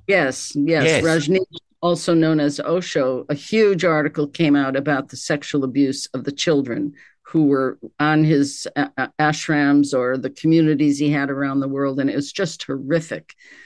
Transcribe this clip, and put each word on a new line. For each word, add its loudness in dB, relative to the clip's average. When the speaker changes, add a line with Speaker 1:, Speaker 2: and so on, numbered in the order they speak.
Speaker 1:
Yes, 0
yes. 2
Speaker 2:
Yes. 4
Speaker 1:
Rajneesh, 0
also 0
known 2
as -2
Osho, -2
a -4
huge 2
article 0
came 2
out 0
about -2
the -14
sexual -4
abuse 0
of -8
the -6
children -2
who 0
were 0
on 2
his, 0
uh, -2
uh, -4
ashrams 2
or 0
the -6
communities 2
he 0
had -2
around -4
the -2
world. -4
And 0
it -4
was -6
just -6
horrific. -6